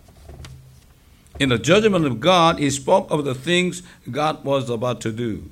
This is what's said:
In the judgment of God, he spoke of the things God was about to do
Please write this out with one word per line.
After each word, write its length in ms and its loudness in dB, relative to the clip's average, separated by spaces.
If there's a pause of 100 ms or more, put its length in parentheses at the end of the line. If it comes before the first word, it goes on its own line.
(1400)
In 100 2
the 100 2
judgment 460 4
of 140 -2
God, 380 4
he 140 0
spoke 400 0
of 120 0
the 120 -4
things 480 -2 (260)
God 340 -4
was 260 0
about 320 -4
to 100 -4
do 400 -6